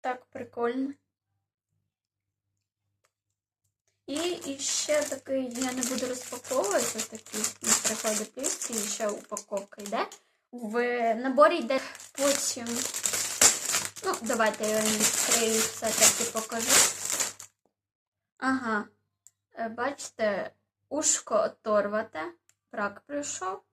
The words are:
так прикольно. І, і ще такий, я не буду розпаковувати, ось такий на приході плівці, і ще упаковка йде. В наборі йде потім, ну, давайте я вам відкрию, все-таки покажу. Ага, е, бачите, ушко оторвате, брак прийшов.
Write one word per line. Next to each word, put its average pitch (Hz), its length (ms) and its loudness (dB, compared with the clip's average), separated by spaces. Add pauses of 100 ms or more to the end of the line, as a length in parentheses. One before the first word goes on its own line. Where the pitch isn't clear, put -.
так 247 240 -6
прикольно. 247 680 -4 (3000)
І, 277 120 -4 (280)
і 277 120 -6
ще 294 500 0
такий, 262 460 -4
я 254 180 -2
не 254 100 -2
буду 247 260 -2
розпаковувати, 262 720 0
ось 226 300 -2
такий 220 320 -10 (220)
на 226 100 4 (120)
приході 214 460 -2
плівці, - 420 -4
і 226 40 -2
ще 208 320 -2
упаковка 208 760 -8
йде. 233 260 -4 (440)
В 240 640 0
наборі 269 440 6
йде 262 220 0 (320)
потім, 277 540 0 (1400)
ну, 381 180 0
давайте 220 420 0
я 214 100 2
вам 220 100 2
відкрию, 220 760 2
все-таки 226 720 4
покажу. 226 380 -4 (1700)
Ага, 240 500 0 (640)
е, 226 160 -6
бачите, 226 840 -2 (340)
ушко - 460 0
оторвате, 214 960 0 (400)
брак 202 280 -4
прийшов. 294 600 -6 (100)